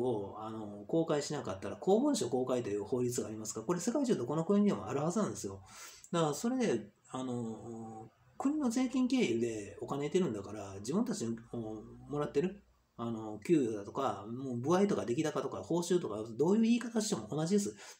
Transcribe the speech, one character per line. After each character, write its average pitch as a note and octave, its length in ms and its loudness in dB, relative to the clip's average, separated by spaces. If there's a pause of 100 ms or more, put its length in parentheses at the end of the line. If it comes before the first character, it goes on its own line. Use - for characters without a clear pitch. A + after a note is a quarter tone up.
を、 G2+ 340 -2
あ A2 100 -8
の、 G#2 360 -10
公 E3 200 4
開 D3 160 2
し - 100 -6
な C#3+ 100 -4
か F#2+ 120 -6
っ F#2+ 60 -10
た G2+ 80 -6
ら、 G2+ 80 -8
公 G#3 240 4
文 C#4+ 160 4
書 - 120 0
公 B2+ 180 0
開 B2+ 160 2
と G#2 80 -4
い G2+ 60 0
う G2+ 80 -2
法 B2 180 0
律 B2 180 0
が G#2+ 80 -4
あ - 20 -8
り G#2+ 60 -8
ま A2 80 -8
す - 100 -6
か A2+ 60 -6
ら、 G#2+ 60 -8
こ F3 80 2
れ F3+ 60 -2
世 A#3+ 120 0
界 C#4+ 140 0
中 A#3 100 4
ど B2 100 -2
こ D3 100 0
の E3 80 2
国 G3+ 160 6
に G#3 60 6
で F#3 80 4
も G2 140 -4
あ B2 60 0
る C#3+ 80 0
は D#3+ 80 2
ず F3+ 80 0
な G#3+ 80 2
ん - 40 -2
で G2 60 -6
す - 100 -6
よ。 G2 160 -10 (480)
だ E3+ 100 4
か D#3+ 80 6
ら C#3+ 60 0
そ A#3 140 -2
れ C4 100 2
で、 C#3 320 2 (200)
あ C3 120 -4
の、 A2+ 880 -6 (300)
国 D4 180 2
の C4 120 2
税 B3+ 180 2
金 B3+ 180 2
経 B3+ 160 4
由 A#2 160 4
で A2 440 -2
お B2 40 -6
金 C#3+ 180 -2
得 D#3+ 100 0
て F#3 40 4
る F3+ 120 2
ん - 20 -2
だ G2+ 100 -4
か G2 100 -12
ら、 G2 260 -8
自 A2+ 160 -4
分 A3+ 100 4
た B3 100 -2
ち A#2 120 -4
の A2+ 100 -2 (720)
も D3 100 -4
ら D3 80 0
っ D3+ 60 -8
て C#3+ 80 2
る、 F#3 240 -2 (320)
あ A#2 80 -6
の、 A2 420 -6
給 F3 180 6
与 A2 120 0
だ G2+ 80 -6
と G#2+ 80 -10
か、 G#2+ 340 -2
も B2+ 280 -6
う A#2+ 80 -2
歩 D3 160 4
合 G3+ 80 6
と G3+ 100 2
か A2 80 -2
出 A#2+ 100 0
来 D#3 80 2
高 C#3+ 200 0
と C3 80 -4
か、 G2+ 80 -6
報 D#3+ 220 0
酬 F3 200 2
と D3 80 -4
か、 G#2+ 160 -4 (140)
ど D#3+ 140 4
う G#3+ 40 6
い - 40 6
う - 20 6
言 A3+ 140 4
い - 20 2
方 A#3 240 -2
し - 80 -2
て - 60 2
も A2+ 140 -4
同 D3 140 0
じ F#3 120 4
で G#3 40 4
す。 G#3 160 -4 (240)